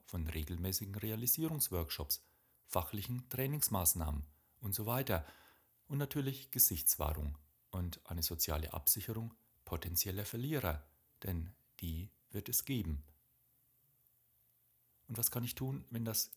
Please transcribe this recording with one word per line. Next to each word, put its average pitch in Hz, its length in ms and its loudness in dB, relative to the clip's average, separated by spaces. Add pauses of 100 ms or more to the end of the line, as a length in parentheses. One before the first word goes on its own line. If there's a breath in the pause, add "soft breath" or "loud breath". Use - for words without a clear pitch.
von 85 200 -2
regelmäßigen 87 680 -2
Realisierungsworkshops – 110 1300 0 (420 loud breath)
fachlichen 107 600 -2
Trainingsmaßnahmen 92 1000 2 (340 loud breath)
und 98 140 -2
so 107 120 -2
weiter. 117 380 2 (640 loud breath)
Und 139 120 -2
natürlich 139 520 -4
Gesichtswahrung 76 880 4 (320)
und 87 360 -4
eine 85 160 -2
soziale 80 500 0
Absicherung 113 640 2 (300)
potenzieller 90 600 0
Verlierer, 117 600 -2 (380)
denn 85 280 -2 (300)
die 85 300 -4 (200)
wird 104 180 -6
es - 160 4
geben. 85 400 0 (2000)
Und 113 120 -4
was 117 120 6
kann 120 140 -2
ich 120 100 -4
tun, 135 360 -4
wenn 117 140 -2
das 110 320 0